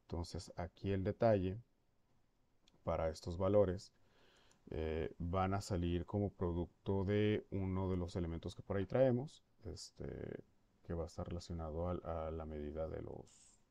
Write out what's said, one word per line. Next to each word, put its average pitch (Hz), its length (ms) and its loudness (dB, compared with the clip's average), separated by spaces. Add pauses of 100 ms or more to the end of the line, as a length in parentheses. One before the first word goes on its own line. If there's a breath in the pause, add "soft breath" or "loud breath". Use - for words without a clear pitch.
Entonces - 540 -6
aquí 90 360 -4
el 95 120 2
detalle 101 560 4 (1200)
para 82 260 0
estos 85 280 -6
valores, 95 540 4 (800 soft breath)
eh, 78 480 -2
van 92 360 2
a 101 60 0
salir 87 460 0
como 101 240 0
producto 90 760 -2
de 104 480 4
uno 95 380 0
de 92 80 2
los 87 180 -2
elementos 82 400 -2
que - 80 -14
por 98 140 -2
ahí 98 80 2
traemos, 127 580 2 (220)
este, - 800 -8 (400)
que 87 100 -6
va 85 100 -2
a 80 40 -4
estar - 200 -6
relacionado 85 600 -4
al, 87 160 -2
a 80 260 -2
la 80 140 -4
medida 76 420 -4
de 80 140 -4
los - 680 -14